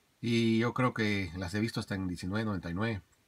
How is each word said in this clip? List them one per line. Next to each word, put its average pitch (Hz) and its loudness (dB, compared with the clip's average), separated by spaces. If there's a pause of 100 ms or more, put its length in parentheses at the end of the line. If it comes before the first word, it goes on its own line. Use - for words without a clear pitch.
(200)
Y 113 4
yo 117 2
creo 127 2
que 101 0
las 92 -4
he 104 0
visto 110 0
hasta 104 -6
en 95 -2
diecinueve 95 -4
noventa 92 -4
y 85 -4
nueve. 101 -2 (260)